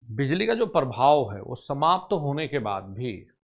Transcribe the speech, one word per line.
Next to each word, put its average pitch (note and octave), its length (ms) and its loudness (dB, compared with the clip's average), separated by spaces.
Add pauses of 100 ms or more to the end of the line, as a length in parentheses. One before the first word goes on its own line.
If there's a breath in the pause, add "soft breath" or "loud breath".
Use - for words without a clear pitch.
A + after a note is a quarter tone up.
बिजली C#3 420 0
का A3+ 80 2
जो A3+ 140 0
प्रभाव C3 640 4
है G2 100 -10
वो - 140 -10
समाप्त D#3+ 580 0
होने D3 340 -2
के D3 120 -2
बाद G2+ 300 -6
भी A#2 220 -8 (320)